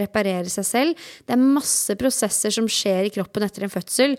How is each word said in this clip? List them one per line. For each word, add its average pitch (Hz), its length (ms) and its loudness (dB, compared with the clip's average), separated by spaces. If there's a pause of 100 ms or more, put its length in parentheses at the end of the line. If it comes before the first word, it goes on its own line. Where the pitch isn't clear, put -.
reparere 196 500 -2
seg 190 160 -4
selv. 302 380 0 (180)
Det 247 100 -2
er 247 60 4
masse 269 580 2
prosesser 220 560 0
som 226 160 0
skjer 196 380 0
i 202 60 -8
kroppen 208 320 -2
etter 196 180 -6
en 196 80 -6
fødsel 254 460 0